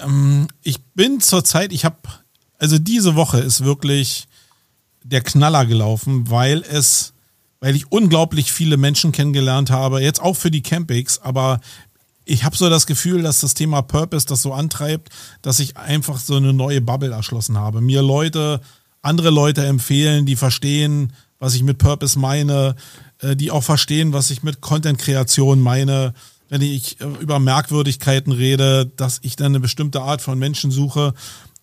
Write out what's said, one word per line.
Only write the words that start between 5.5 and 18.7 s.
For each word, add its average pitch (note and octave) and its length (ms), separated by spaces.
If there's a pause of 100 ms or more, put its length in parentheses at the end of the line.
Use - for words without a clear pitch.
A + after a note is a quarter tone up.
gelaufen, A2+ 640
weil C3 400
es, - 420 (480)
weil C3+ 160
ich C#3+ 160
unglaublich E3 580
viele D#3 280
Menschen C#3+ 340
kennengelernt C#3 580
habe, C3 300
jetzt C#3+ 220
auch F3+ 140
für F3 140
die D3+ 120
Campings, D3 580
aber C3 400 (640)
ich C3+ 200
hab D3 120
so F3+ 140
das D#3+ 160
Gefühl, E3+ 360
dass D#3 180
das C#3 140
Thema D3+ 280
Purpose D#3 440
das C#3 140
so C#3 140
antreibt, D#3 560 (320)
dass C3 160
ich C#3 180
einfach D3 420
so C#3 180
eine C3+ 180
neue C3+ 260
Bubble B2+ 300
erschlossen A2 480
habe. G#2+ 220
Mir C3 200
Leute, D3+ 600 (440)